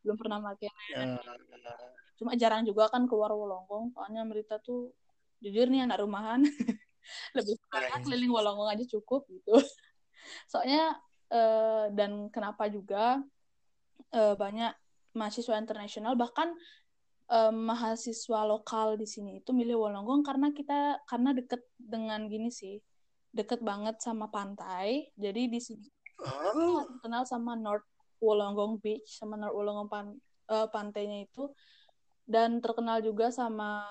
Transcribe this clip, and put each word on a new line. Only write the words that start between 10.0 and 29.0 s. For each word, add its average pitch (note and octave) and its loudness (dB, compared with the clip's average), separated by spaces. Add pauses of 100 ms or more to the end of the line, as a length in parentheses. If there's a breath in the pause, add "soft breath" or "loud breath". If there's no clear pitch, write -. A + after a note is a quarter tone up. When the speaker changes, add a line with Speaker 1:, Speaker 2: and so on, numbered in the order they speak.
Speaker 1:
Soalnya, D4+ 2 (320)
eh, A3 4
dan G#3 -2
kenapa G#3+ -4
juga, G#3 0 (920)
eh, G#3+ 6
banyak G#3 -2 (400)
mahasiswa A3 0
internasional, G#3+ -2
bahkan, D4 0 (760 loud breath)
eh, A3 6
mahasiswa A3+ -2
lokal G#3+ 0
di G#3+ -4
sini G3+ -12
itu - -4
milih A#3 4
Wollongong G#3+ 2
karena C#4+ 2
kita, C#4+ 0
karena B3+ 2
deket B3 -2 (160)
dengan A3 -6
gini A3 -4
sih, G3+ -10 (560)
deket A3+ -2
banget G#3+ -4
sama G#3+ -6
pantai. G3+ -4
Jadi G#3 -2
di A#3 -2
sini - -14 (280)
Speaker 2:
Oh. C4 0
Speaker 1:
terkenal B3 -4
sama A#3+ -4
North G#3+ -2 (320)
Wollongong G#3 2
Beach, - -6